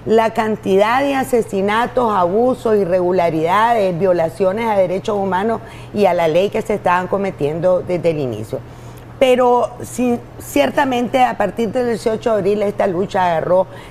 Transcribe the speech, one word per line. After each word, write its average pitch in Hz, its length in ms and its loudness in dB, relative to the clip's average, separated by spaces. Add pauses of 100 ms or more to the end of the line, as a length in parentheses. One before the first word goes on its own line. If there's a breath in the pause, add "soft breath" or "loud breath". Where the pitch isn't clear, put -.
la 220 260 4
cantidad 214 680 2
de 277 140 0
asesinatos, 233 1000 0
abusos, 214 600 2
irregularidades, 180 1200 2
violaciones 185 680 2
a 214 100 2
derechos 190 420 0
humanos 196 420 -2 (320 loud breath)
y 208 140 2
a 175 80 4
la 170 140 2
ley 175 200 2
que 214 140 -4
se 214 120 -4
estaban 180 340 0
cometiendo 180 720 -2
desde 170 320 -2
el 151 80 -4
inicio. 113 400 -6 (580 loud breath)
Pero 247 520 2 (120)
sí, 240 360 -2 (200)
ciertamente 262 840 0
a 233 140 2
partir 208 340 -2
del 247 180 -2
dieciocho 220 420 -2
de 214 80 2
abril 208 240 0
esta 202 240 0
lucha 190 400 0
agarró, 175 400 2 (240 loud breath)